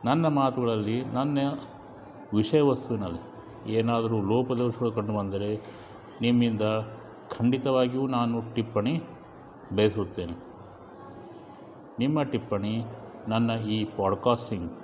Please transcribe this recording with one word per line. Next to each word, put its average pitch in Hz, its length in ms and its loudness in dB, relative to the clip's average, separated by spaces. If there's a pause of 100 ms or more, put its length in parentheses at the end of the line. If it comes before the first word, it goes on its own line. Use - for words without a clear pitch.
ನನ್ನ 160 220 4
ಮಾತುಗಳಲ್ಲಿ, 123 760 2
ನನ್ನ 139 340 0 (920)
ವಿಷಯ 110 280 6
ವಸ್ತುವಿನಲ್ಲಿ 110 760 0 (380)
ಏನಾದರೂ 113 480 2
ಲೋಪದೋಷಗಳು 120 680 2
ಕಂಡುಬಂದರೆ 104 640 -2 (680)
ನಿಮ್ಮಿಂದ 117 400 4 (760)
ಖಂಡಿತವಾಗಿಯೂ 131 720 2
ನಾನು 117 480 0
ಟಿಪ್ಪಣಿ 117 480 0 (720)
ಬಯಸುತ್ತೇನೆ. 95 680 2 (1600)
ನಿಮ್ಮ 147 240 2
ಟಿಪ್ಪಣಿ 113 600 -2 (440)
ನನ್ನ 113 240 2
ಈ 110 340 0 (120)
ಪಾಡ್‌ಕಾಸ್ಟಿಂಗ್ 98 760 2 (100)